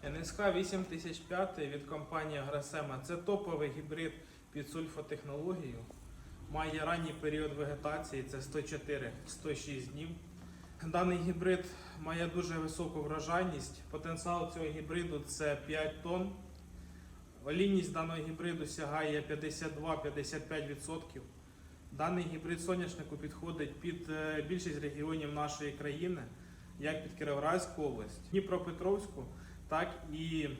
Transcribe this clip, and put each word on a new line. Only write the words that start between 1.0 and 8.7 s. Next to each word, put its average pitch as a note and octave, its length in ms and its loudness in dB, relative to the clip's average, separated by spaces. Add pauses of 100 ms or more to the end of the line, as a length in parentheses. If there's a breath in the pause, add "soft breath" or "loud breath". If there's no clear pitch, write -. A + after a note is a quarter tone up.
п'ятий F3+ 500 0
від C#3+ 180 -4
компанії D#3 520 -2
Агросема. C#3+ 680 -2
Це F3 120 -2
топовий F3 600 2
гібрид D#3 360 -2 (400 loud breath)
під D3 160 -6
сульфотехнологією. D3 1080 -2 (720 loud breath)
Має D#3 340 2
ранній E3 360 2
період D3+ 320 2
вегетації, D3 680 0
це C3 200 -4
сто D3 200 -2
чотири, C#3 500 -2 (140)